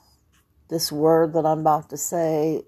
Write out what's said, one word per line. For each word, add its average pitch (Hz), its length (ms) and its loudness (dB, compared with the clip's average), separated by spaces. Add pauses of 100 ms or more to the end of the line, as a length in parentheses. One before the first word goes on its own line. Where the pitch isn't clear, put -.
(680)
this 160 220 -6
word 160 420 2
that 160 120 0
I'm 156 140 0
about 156 320 0
to 147 60 -10
say, 160 720 -2